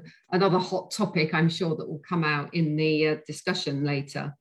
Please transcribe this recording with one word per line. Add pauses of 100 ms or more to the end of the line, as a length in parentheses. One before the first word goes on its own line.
(320)
another
hot
topic,
I'm
sure,
that
will
come
out
in
the,
uh, (100)
discussion
later.